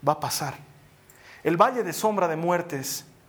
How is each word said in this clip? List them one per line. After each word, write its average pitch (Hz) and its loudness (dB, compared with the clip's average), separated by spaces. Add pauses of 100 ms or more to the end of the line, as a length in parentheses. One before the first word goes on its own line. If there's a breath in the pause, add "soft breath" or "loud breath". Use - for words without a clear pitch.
va 147 6
a - -6
pasar. - -4 (880 loud breath)
El 165 2
valle 240 4
de 180 -6
sombra 196 0
de 160 -2
muertes 170 -2 (240)